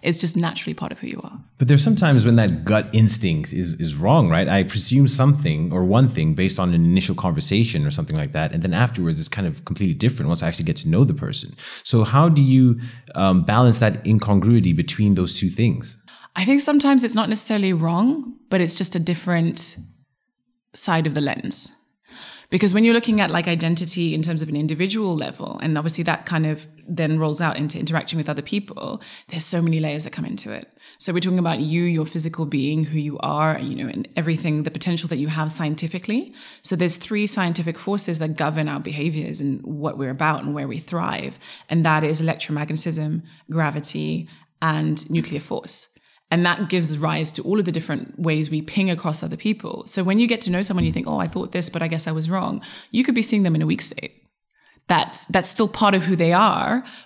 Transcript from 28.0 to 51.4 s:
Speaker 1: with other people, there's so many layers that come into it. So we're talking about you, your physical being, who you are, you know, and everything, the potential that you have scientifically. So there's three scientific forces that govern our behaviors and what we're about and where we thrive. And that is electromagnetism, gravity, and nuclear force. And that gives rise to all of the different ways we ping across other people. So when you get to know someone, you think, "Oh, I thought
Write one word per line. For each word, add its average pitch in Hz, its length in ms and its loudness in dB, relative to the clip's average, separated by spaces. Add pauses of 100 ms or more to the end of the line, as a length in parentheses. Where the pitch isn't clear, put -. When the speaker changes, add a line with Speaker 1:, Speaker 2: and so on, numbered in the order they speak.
Speaker 1:
with 151 120 -4
other 147 140 -6
people, - 580 -8 (280)
there's 165 160 -2
so 170 180 0
many 165 160 0
layers 151 240 -4
that - 80 -10
come 160 140 -8
into - 280 -8
it. - 160 -12 (300)
So 185 140 0
we're 175 80 0
talking 185 180 0
about 165 220 -2
you, 160 240 0
your 160 220 0
physical 160 400 -6
being, 147 400 -2
who 156 120 -4
you 147 220 -6
are, 151 400 -2
you - 160 -6
know, - 120 -6
and - 280 -8
everything, 156 480 -2
the 160 60 -4
potential 170 400 -4
that 139 100 -4
you 151 80 -4
have 156 240 -4
scientifically. 170 840 -4 (280)
So - 120 0
there's 170 220 2
three 208 320 -2
scientific 170 500 -4
forces 190 400 -2
that 156 180 -4
govern 151 320 -2
our 143 120 -6
behaviors 151 600 -6
and 139 220 -4
what 147 340 -6
we're 135 140 -6
about 151 320 -2
and 143 100 -6
where 143 140 -6
we 135 120 -8
thrive. - 600 -6 (300)
And 165 180 2
that 156 160 2
is 156 180 -2
electromagnetism, 156 1000 -4 (260)
gravity, 156 800 -4 (320)
and 156 480 -2
nuclear 156 320 -2
force. - 460 -8 (460)
And 175 140 2
that 175 220 0
gives 165 280 0
rise 156 360 -2
to - 100 -6
all 196 160 0
of 190 60 2
the 170 80 -2
different 160 440 -6
ways 156 340 0
we 156 120 -2
ping 190 260 -2
across 165 340 -2
other 160 140 -8
people. - 500 -4
So 190 180 0
when 196 160 2
you 240 80 4
get 226 140 -2
to - 100 0
know 180 100 0
someone, 180 220 0
you 160 80 0
think, - 160 -4
"Oh, 156 100 -2
I 170 80 -2
thought - 240 -6